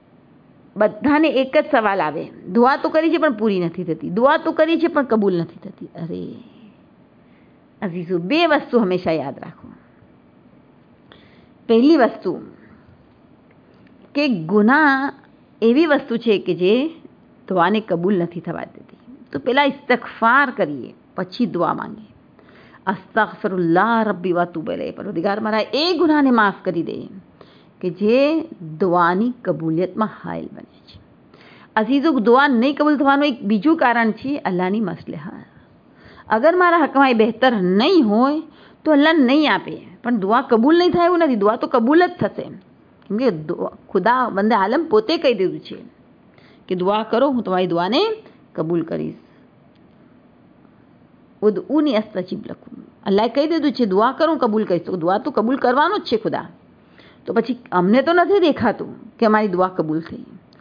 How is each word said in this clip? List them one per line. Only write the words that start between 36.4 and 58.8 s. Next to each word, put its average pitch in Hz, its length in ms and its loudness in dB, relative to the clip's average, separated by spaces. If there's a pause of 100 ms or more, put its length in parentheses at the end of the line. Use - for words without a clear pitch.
મારા 349 220 4
હકમાં 269 320 4
એ 247 40 4
બહેતર 226 380 2
નહીં 226 520 4
હોય 262 380 2 (420)
તો 311 80 2
અલ્લાહ 302 200 6
નહીં 277 420 4
આપે, - 320 -8 (160)
પણ 240 140 -2
દુઆ 208 260 2
કબૂલ 247 360 4
નહીં 359 120 4
થાય 349 160 4
એવું 349 120 2
નથી, 285 180 2
દુઆ 208 200 2
તો 311 100 -6
કબૂલ 294 400 4
જ 359 40 0 (100)
થશે. - 220 -4 (640)
કેમ 202 80 -4
કે 247 140 0
દુઆ, 160 380 -6 (200)
ખુદા 220 400 0
બંદે 202 260 0
આલમ 220 300 0
પોતે 320 320 2
કહી 285 180 2
દીધું 170 260 -2
છે - 240 -18 (840)
કે 190 60 -4
દુઆ 196 280 0
કરો, 240 280 0
હું 247 120 -2
તમારી 185 240 -2
દુઆને 185 400 0 (480)
કબૂલ 165 280 -2
કરીશ. 160 320 -8 (2250)
ઉદઉની 233 540 0
અસ્તજીબ 190 500 -6
લકુમ. - 360 -18 (240)
અલ્લાહે 208 220 2
કહી 277 180 0
દીધું 302 260 0
છે 247 120 -2
દુઆ 208 280 2
કરો, 311 180 0
હું 320 80 0
કબૂલ 220 260 0
કરીશ. 170 200 -2
તો 185 120 -6
દુઆ 180 220 0
તો 277 120 -8
કબૂલ 233 260 -2
કરવાનો 294 420 0
જ - 40 -8
છે - 140 -2
ખુદા. 143 300 -6 (800)
તો - 60 -6
પછી 226 260 -2 (140)
અમને 190 300 2
તો 320 100 0
નથી 359 280 2
દેખાતું - 760 -2